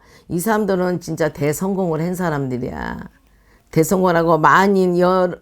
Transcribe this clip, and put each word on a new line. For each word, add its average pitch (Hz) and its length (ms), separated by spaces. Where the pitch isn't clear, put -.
이 165 100
사람들은 180 600
진짜 156 320
대성공을 165 680
한 180 140
사람들이야. 131 840
대성공하고 170 680
많은 180 600
여러, 180 440